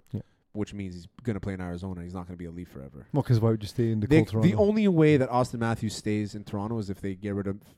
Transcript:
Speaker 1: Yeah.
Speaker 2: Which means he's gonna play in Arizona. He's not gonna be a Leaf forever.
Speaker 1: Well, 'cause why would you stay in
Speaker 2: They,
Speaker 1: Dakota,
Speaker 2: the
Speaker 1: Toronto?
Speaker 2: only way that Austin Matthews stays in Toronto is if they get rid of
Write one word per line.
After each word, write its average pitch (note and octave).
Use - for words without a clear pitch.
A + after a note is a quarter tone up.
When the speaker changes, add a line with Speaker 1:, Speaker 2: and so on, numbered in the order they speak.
Speaker 1:
Yeah. G#2+
Speaker 2:
Which G#2
means G2
he's F2
gonna G#2
play G2
in F#2
Arizona. F2
He's F2
not F2+
gonna F2+
be F2
a E2
Leaf F2
forever. C2+
Speaker 1:
Well, C#3
'cause A#2
why A2+
would A2
you G2
stay A#2
in A2
Speaker 2:
They, G#2+
Speaker 1:
Dakota, A2
Speaker 2:
the F#3
Speaker 1:
Toronto? G#3+
Speaker 2:
only G#3+
way D#3
that B2+
Austin B2
Matthews A2+
stays G#2
in G#2
Toronto A2
is G2
if F#2+
they G2
get G2+
rid G2
of G2